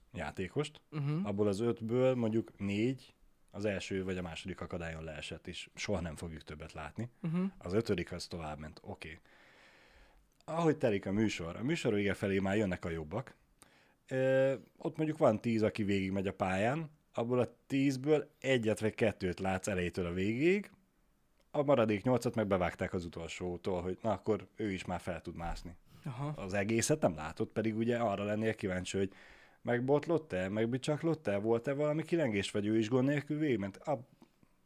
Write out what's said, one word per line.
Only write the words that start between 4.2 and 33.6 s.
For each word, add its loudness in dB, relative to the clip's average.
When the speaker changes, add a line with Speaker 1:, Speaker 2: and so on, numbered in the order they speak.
Speaker 1:
második -8
akadályon -8
leesett, -12
és -10
soha -2
nem -6
fogjuk -10
többet -12
látni. -8
Speaker 2:
Mhm. -2
Speaker 1:
Az -6
ötödik 0
az -8
továbbment, -10
oké. -14
Ahogy 2
telik 2
a 0
műsor, 0
a -8
műsor 2
vége 2
felé 0
már 2
jönnek 0
a -4
jobbak. -6
Ö, 4
ott -6
mondjuk 0
van 6
tíz, 2
aki 2
végigmegy 2
a -2
pályán, 0
abból 0
a 0
tízből 2
egyet 2
vagy 0
kettőt 0
látsz -2
elejétől 0
a -2
végéig, 0
a 2
maradék 4
nyolcat 2
meg 2
bevágták 2
az -2
utolsótól, -4
hogy -4
na 0
akkor -2
ő -2
is -4
már -4
fel -6
tud -10
mászni. -8
Speaker 2:
Aha. -6
Speaker 1:
Az -8
egészet 2
nem 2
látott, -6
pedig -2
ugye 2
arra 0
lennél 0
kíváncsi, -4
hogy 2
megbotlott-e, 0
megbicsaklott-e, 0
volt-e 0
valami 0
kilengés, 0
vagy 0
ő 4
is 2
gond 4
nélkül 0
végigment. 0